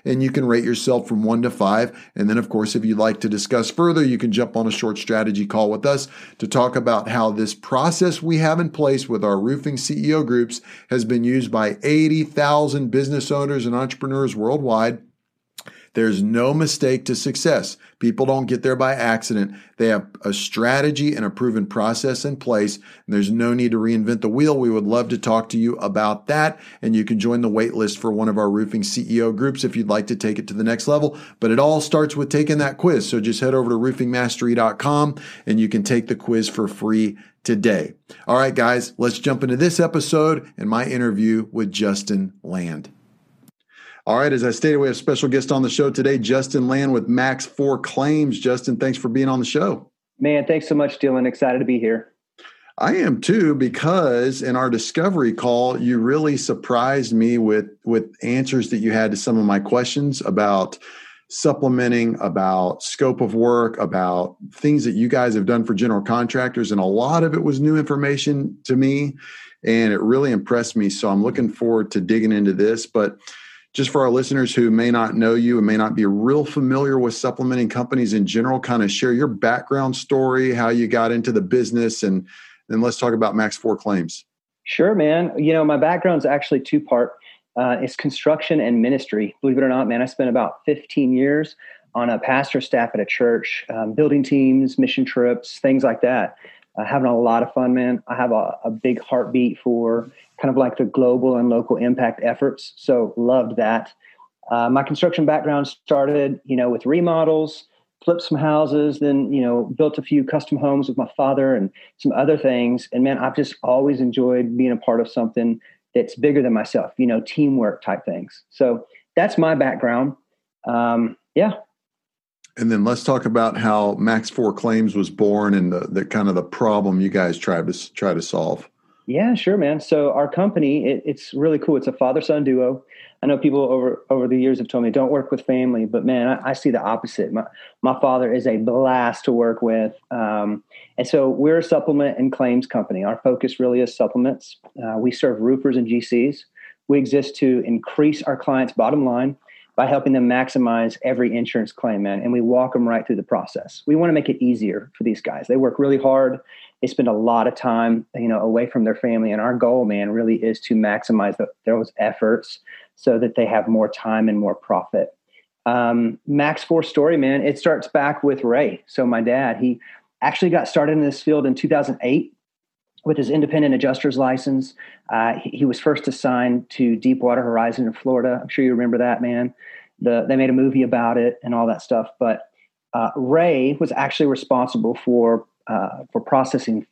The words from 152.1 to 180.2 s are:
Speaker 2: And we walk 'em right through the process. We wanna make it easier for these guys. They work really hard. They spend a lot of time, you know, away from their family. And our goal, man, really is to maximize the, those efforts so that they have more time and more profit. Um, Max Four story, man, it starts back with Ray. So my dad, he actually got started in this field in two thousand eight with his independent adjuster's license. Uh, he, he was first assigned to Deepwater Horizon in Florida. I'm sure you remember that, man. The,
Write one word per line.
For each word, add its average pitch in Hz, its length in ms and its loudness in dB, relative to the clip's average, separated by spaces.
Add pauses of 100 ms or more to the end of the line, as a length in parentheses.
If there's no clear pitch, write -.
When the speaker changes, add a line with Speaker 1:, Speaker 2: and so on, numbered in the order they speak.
Speaker 2:
And 120 120 -2
we 123 80 0
walk 123 340 2
'em 120 140 2
right 113 160 -2
through 113 120 -2
the 98 60 -6
process. - 640 -6
We 147 100 2
wanna 170 160 2
make 151 160 0
it 123 160 -2
easier 110 540 -2
for 113 60 -8
these 110 180 -2
guys. 73 260 -8
They 123 80 2
work 131 220 2
really 139 220 2
hard. 135 400 2 (420)
They 123 60 -2
spend 123 200 0
a 113 60 2
lot 113 340 2
of 120 60 0
time, 117 520 0 (100)
you 117 120 -4
know, 110 120 0
away 113 260 0
from 120 200 -2
their 107 100 0
family. 113 360 0
And 107 80 -2
our 123 140 0
goal, 123 320 2
man, 101 240 -2
really 113 340 0
is 110 180 -2
to - 120 -4
maximize 107 640 0
the, 104 100 -2 (180)
those 113 320 0
efforts 110 640 -2 (360)
so 120 240 2
that 117 160 0
they 117 100 2
have 107 220 0
more 110 200 2
time 110 400 -2
and 104 120 0
more 101 160 0
profit. - 600 -2 (520)
Um, 120 580 0
Max 143 380 -2
Four 160 180 0
story, 156 340 2
man, 135 280 2
it 139 160 -2
starts - 280 0
back 143 360 0
with 135 200 0
Ray. 120 440 0
So 131 180 -2
my 117 160 0
dad, 120 360 0
he 127 220 -2 (420)
actually 170 280 0
got 165 180 0
started 151 260 2
in 151 80 2
this 139 200 -2
field 147 240 2
in 127 80 2
two - 140 -2
thousand 135 340 0
eight 127 320 0 (720)
with 151 120 0
his 127 120 -2
independent 147 440 2
adjuster's 131 440 0
license. 131 560 -2 (360)
Uh, 113 260 0
he, - 160 -10
he 135 140 0
was 120 140 -2
first 147 300 0
assigned 123 600 -2
to 120 280 0
Deepwater 123 440 0
Horizon 117 440 0
in 113 80 -4
Florida. 127 480 -2
I'm - 80 -14
sure 135 160 0
you 127 60 4
remember 120 260 0
that, 120 240 0
man. 123 320 -2 (480)
The, 117 260 2